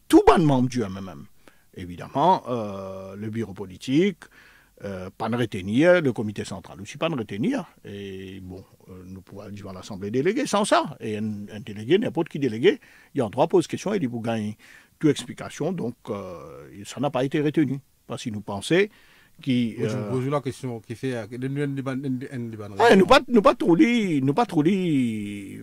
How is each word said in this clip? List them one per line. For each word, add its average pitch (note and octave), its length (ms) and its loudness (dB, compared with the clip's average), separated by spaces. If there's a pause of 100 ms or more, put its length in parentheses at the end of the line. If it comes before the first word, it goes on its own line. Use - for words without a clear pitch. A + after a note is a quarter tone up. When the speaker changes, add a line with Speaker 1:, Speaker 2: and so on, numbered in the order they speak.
Speaker 1:
tout E4 180 8
bon D4+ 180 8
membre C3 260 4
du A#2+ 120 -2
M F#2+ 160 -6
M F#2+ 140 -10
M. C#2+ 140 -16 (540)
Évidemment, C3+ 720 0
euh, G2 680 -8
le G#2 140 -8
bureau G#2+ 240 -6
politique, B2+ 640 0 (680)
euh, F#2+ 320 -8
pas A2+ 140 -4
de A#2 60 0
retenir, A#2+ 680 4
le C3+ 100 2
comité G#2+ 320 -6
central - 380 -12
aussi, - 160 -14
pas D#3+ 100 -2
de E3 80 -2
retenir. C#3 480 -4 (220)
Et G2 560 -12
bon, F#2 240 -14 (240)
euh, F#2 160 -18
nous F#2+ 160 -16
pouvons G2+ 280 -18
dire G2 200 -12
à F#2+ 40 -12
l'assemblée F#2+ 360 -10
déléguée E3+ 380 0
sans G#3 180 2
ça. D#4 340 0
Et G#2+ 180 -4
un, G#2 360 -4
un G#2+ 60 -10
délégué, A2 400 0
n'importe E3+ 300 -2
qui E3 100 -10
délégué, C3+ 400 2 (340)
il C3+ 60 -2
y - 20 0
a A#2+ 40 2
un G2+ 40 -6
droit C3+ 160 2
à - 20 -2
poser E3+ 200 4
question F3 260 -4
et G#3 80 0
il C3 80 -2
peut A#2+ 80 -6
gagner A2 400 -2 (400)
toute D3+ 140 4
explication. - 600 -6
Donc, G3 240 -6 (140)
euh, G2+ 580 -10 (160)
ça - 160 -12
n'a C#3 120 0
pas B2+ 120 0
été C#3 180 0
retenu. C#3+ 380 2 (280)
Parce A#2 160 -8
que A#2 80 -6
nous G#2 100 -8
pensons D#3+ 460 0 (520)
qui, B2 380 0
Speaker 2:
Moi, A#2+ 100 -2
je G#2+ 100 -4
me G#2+ 40 -4
Speaker 1:
euh, G#2 80 -6
Speaker 2:
pose B2+ 200 -2
la C#3+ 120 0
question B2 380 -8
qui A2 160 -12
fait, C3 180 -4
euh, A2 140 -8
de B2 200 -8
nous, C#3 140 -4
un C#3+ 60 0
débat, C3+ 240 -6
un, C3+ 140 -6 (260)
un C3+ 80 -8 (100)
débat G#2 200 -10
de G#2 40 -14
Speaker 1:
ouais, A3+ 220 6
nous F#3+ 100 8
Speaker 2:
réforme. - 20 0
Speaker 1:
pas, C4 200 8
nous A#3+ 160 6
pas C#4 100 8
trop C#4+ 220 4
li-, A3 480 4
nous C#3 100 2
pas A#3 140 2
trop D3+ 160 2
li A2+ 1000 0